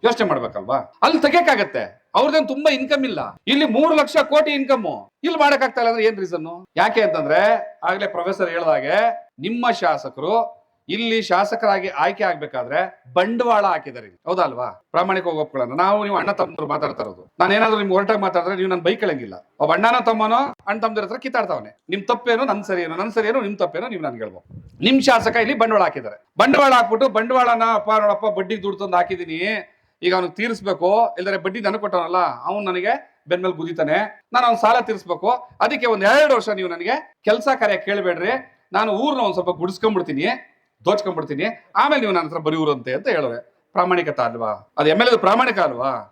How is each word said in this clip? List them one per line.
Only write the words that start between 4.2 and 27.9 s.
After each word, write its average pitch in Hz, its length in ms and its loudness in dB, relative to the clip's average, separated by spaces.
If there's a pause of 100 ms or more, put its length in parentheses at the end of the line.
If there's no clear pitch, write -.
ಇನ್ಕಮ್, 254 580 -2 (160)
ಇಲ್ಲಿ 330 140 0
ಮಾಡಕ್ಕಾಗ್ತಾ 277 420 2
ಇಲ್ಲ 233 100 2
ಅಂದ್ರೆ 226 140 0
ಏನ್ 220 140 2
ರೀಸನ್? 175 480 -8 (100)
ಯಾಕೆ 220 260 2
ಅಂತಂದ್ರೆ 160 380 2 (440)
ಆಗ್ಲೇ 190 220 -2
ಪ್ರೊಫೆಸರ್ 175 440 -4
ಹೇಳ್ದಾಗೆ 160 460 0 (440)
ನಿಮ್ಮ 240 300 -2
ಶಾಸಕರು 175 840 -2 (320)
ಇಲ್ಲಿ 220 340 -2
ಶಾಸಕರಾಗಿ 196 680 0
ಆಯ್ಕೆ 180 360 -2
ಆಗ್ಬೇಕಾದ್ರೆ 147 880 -4
ಬಂಡವಾಳ 214 540 2
ಹಾಕಿದ್ದಾರೆ 139 400 -4
ಇಲ್ಲಿ, 92 200 -20
ಹೌದಾ 185 160 0
ಅಲ್ವಾ? 123 240 -2
ಪ್ರಾಮಾಣಿಕವಾಗಿ 175 720 -2
ಒಪ್ಕೊಳ್ಳೋಣ. 135 400 -4
ನಾವು 202 260 2
ನೀವು 202 120 -2
ಅಣ್ಣ 175 160 -2
ತಮ್ಮಂದ್ರು 165 340 -4
ಮಾತಾಡ್ತಾ 147 360 -4
ಇರೋದು, 95 380 -12
ನಾನು 185 140 4
ಏನಾದ್ರು 220 240 2
ನಿಮ್ಗೆ 196 160 0
ಹೊರಟಾಗಿ 202 260 2
ಮಾತಾಡಿದ್ರೆ 185 360 -2
ನೀವು 185 120 -2
ನನ್ 180 120 0
ಬೈಕ್ 185 200 0
ಕೇಳಂಗಿಲ್ಲ. 127 340 -4 (260)
ಒಬ್ಬ 151 120 2
ಅಣ್ಣನೋ 226 320 2
ತಮ್ಮನೋ 226 500 0 (140)
ಅಣ್ಣ 208 120 -4
ತಮ್ಮದ್ರ 220 220 -2
ಹತ್ರ 208 140 -8
ಕಿತ್ತಾಡ್ತಾವನೆ, 196 720 -6
ನಿಮ್ 190 200 -4
ತಪ್ಪೇನು 233 360 0
ನನ್ 208 200 -2
ಸರಿ 185 180 -2
ಏನೋ, 165 140 -6
ನನ್ 208 160 -6
ಸರಿ 214 160 0
ಏನೋ 254 120 0
ನಿಮ್ 202 180 -6
ತಪ್ಪೇನೋ 202 300 -4
ನೀವು 190 140 -10
ನನ್ಗೆ 127 220 -8
ಹೇಳ್ಬೋದು. - 360 -18 (240)
ನಿಮ್ 262 160 4
ಶಾಸಕ 233 360 4
ಇಲ್ಲಿ 233 220 0
ಬಂಡವಾಳ 220 240 4
ಹಾಕಿದ್ದಾರೆ, 127 460 -6 (100)
ಬಂಡವಾಳ 269 340 6
ಹಾಕ್ಬಿಟ್ಟು 233 360 4
ಬಂಡವಾಳನ 233 540 2 (120)
"ಅಪ್ಪ 208 160 -2